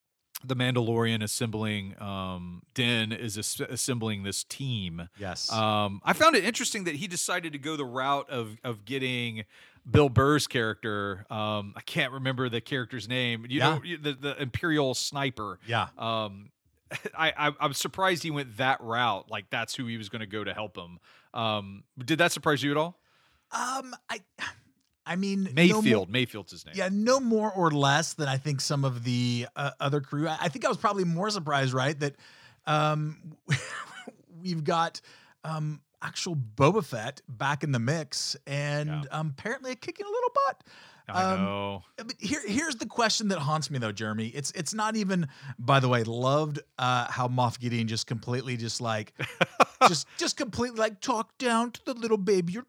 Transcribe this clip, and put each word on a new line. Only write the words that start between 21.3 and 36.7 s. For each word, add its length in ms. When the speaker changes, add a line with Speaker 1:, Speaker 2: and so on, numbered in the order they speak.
Speaker 1:
Um, 500
did 220
that 120
surprise 320
you 80
at 60
all? 240
Speaker 2:
Um, 440
I, 100
I 100
mean, 280
no 100
Speaker 1:
Mayfield. 560
Speaker 2:
mo-, 20
Speaker 1:
Mayfield's 400
his 140
name. 100
Speaker 2:
yeah, 160
no 280
more 340
or 160
less 440
than 140
I 100
think 220
some 240
of 200
the, 420
uh, 140
other 220
crew. 260
I, 140
I 80
think 160
I 20
was 120
probably 240
more 260
surprised, 440
right, 260
that, 160
um, 720
<laughs> 80
we've 220
got, 360
um, 360
actual 340
Boba 480